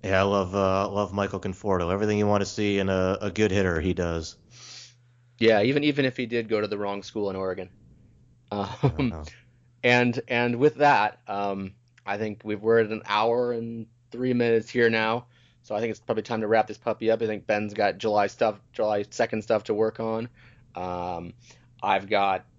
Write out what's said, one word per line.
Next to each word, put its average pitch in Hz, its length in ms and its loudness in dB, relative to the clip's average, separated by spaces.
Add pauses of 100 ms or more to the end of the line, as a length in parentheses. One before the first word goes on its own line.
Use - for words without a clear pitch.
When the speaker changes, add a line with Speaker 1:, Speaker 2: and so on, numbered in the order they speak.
Speaker 1:
Yeah, 95 160 2
I - 20 4
love, 98 320 2
uh, 98 340 2
love 98 240 -2
Michael 98 280 -2
Conforto. 92 500 -2
Everything 104 280 0
you 104 80 2
wanna 104 180 4
see 101 340 -2
in 95 100 0
a, 92 320 0
a 104 100 -4
good 107 200 2
hitter, 92 300 0
he 87 140 0
does. 85 420 -4 (1000)
Speaker 2:
Yeah, 110 240 6
even, 143 220 2
even 143 200 2
if 127 140 -2
he 127 80 -2
did 117 220 -4
go 107 120 0
to 107 60 -2
the 101 120 -6
wrong 101 240 -6
school 104 280 -4
in 95 60 -6
Oregon. 92 340 -6 (800)
Um, 101 160 -4 (140)
Speaker 1:
I 139 60 4
don't 127 200 -2
know. 78 160 -8 (580)
Speaker 2:
and, 123 460 4
and 120 280 0
with 135 200 2
that, 123 500 4
um, 98 460 -4 (320)
I 101 140 -4
think 107 260 -6
we've, 104 160 -4
we're 113 200 4
at 107 100 2
an 110 160 -6
hour 117 460 0
and 117 340 -8 (240)
three 127 240 -2
minutes 117 340 2
here 120 220 4
now. 113 360 0 (360)
So - 140 -8
I 104 40 -2
think 113 100 -2
it's 107 100 -8
probably 110 220 -2
time 110 180 -4
to 107 80 -4
wrap 110 180 4
this 107 120 -12
puppy 110 320 -2
up. 110 100 2
I 113 60 -2
think 107 200 -6
Ben's 104 280 -2
got 101 240 0
July 104 300 2
stuff, 107 300 0 (140)
July 107 380 -2
second 113 320 -2
stuff 107 220 0
to 110 100 -2
work 110 260 -2
on. 113 300 -4 (440)
Um, 87 600 -6 (480)
I've 98 260 0
got 98 380 0 (120)